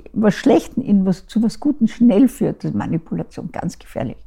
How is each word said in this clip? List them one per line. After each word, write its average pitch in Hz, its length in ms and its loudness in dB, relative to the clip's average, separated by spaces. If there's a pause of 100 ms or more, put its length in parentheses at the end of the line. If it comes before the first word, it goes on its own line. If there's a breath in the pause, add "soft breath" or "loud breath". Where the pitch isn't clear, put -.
(140)
was 208 200 2
Schlechtem - 480 2
in 196 220 2
was, 185 220 -2
zu 220 160 -2
was 220 180 -2
Gutem 269 260 0
schnell 233 420 4
führt, - 360 -4
das 156 60 -4
ist - 60 -4
Manipulation, - 760 -6
ganz - 260 -8
gefährlich. - 380 -10 (100)